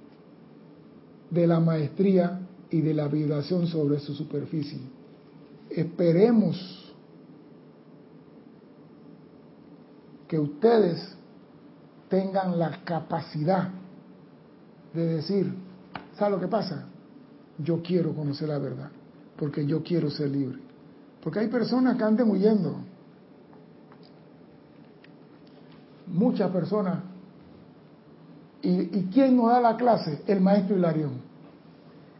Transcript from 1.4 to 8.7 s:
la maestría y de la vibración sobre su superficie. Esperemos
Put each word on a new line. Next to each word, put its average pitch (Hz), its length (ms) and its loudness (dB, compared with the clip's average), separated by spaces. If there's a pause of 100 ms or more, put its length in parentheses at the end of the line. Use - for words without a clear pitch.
la 170 140 4
maestría 175 800 2 (280)
y 160 120 0
de 151 140 0
la 151 120 -2
vibración 151 640 -2
sobre 143 320 0
su - 120 -10
superficie. 143 680 -8 (880)
Esperemos 175 1200 2 (3250)